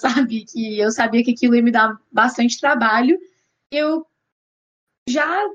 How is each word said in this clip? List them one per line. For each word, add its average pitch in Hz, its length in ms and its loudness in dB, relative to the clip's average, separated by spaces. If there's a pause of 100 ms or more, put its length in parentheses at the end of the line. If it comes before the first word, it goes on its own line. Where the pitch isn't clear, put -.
<laughs> 254 240 0
sabe? 226 160 -8
Que 220 340 -6
eu 208 120 0
sabia 226 340 0
que 240 80 0
aquilo 240 240 2
ia 240 60 4
me 240 100 2
dar 220 240 0 (160)
bastante 240 480 0
trabalho. 254 580 2 (540)
Eu 302 340 -2 (1000)
já 311 460 -2